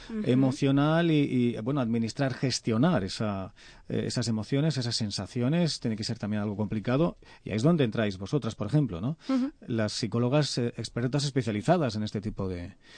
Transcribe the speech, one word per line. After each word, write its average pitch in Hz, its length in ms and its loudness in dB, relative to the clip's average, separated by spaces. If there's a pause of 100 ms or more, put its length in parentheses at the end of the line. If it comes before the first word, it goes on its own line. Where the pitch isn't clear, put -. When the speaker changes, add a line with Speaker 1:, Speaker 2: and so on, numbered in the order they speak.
(120)
Speaker 1:
Ujú. 220 120 -4
Speaker 2:
emocional 139 840 4
y, 123 460 4
y, - 60 -6
bueno, 135 200 0
administrar, 117 540 0
gestionar 123 680 2
esa, 98 520 -4 (340)
eh, 113 160 -2
esas 113 220 -2
emociones, 139 500 0
esas 117 180 -2
sensaciones, 123 840 -2
tiene 113 160 -2
que 107 80 -6
ser 113 160 -6
también 104 240 -2
algo 107 120 -2
complicado. 113 640 0 (260)
Y - 60 -8
ahí 101 60 -2
es 110 80 0
donde 165 220 2
entráis 104 340 0
vosotras, 110 340 -2
por 104 140 -6
ejemplo, 107 340 0
¿no? 135 160 -4 (100)
Speaker 3:
Ujú. 262 240 0 (140)
Speaker 2:
Las 113 280 0
psicólogas, 123 640 0
eh, 120 180 -2
expertas 123 480 -2
especializadas 120 720 2
en 107 80 -2
este 107 180 -4
tipo 101 260 -6
de, 90 280 -8 (220)